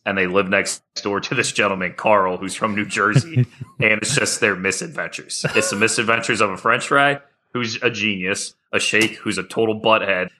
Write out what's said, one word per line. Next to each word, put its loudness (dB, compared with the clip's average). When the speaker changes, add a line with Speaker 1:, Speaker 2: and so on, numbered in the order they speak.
Speaker 1:
and 0
they 2
live 2
next 0
door -2
to -4
this 0
gentleman, -2
Carl, 4
who's -6
from -2
New -2
Jersey, 0
Speaker 2:
<laughs> -12
Speaker 1:
and 2
it's -2
just 0
their 4
misadventures. -6
It's 0
the -4
misadventures 0
of 2
a -8
French 0
fry, 4
who's -4
a 4
genius, -2
a 0
shake, 2
who's -6
a -4
total -2
butthead, 2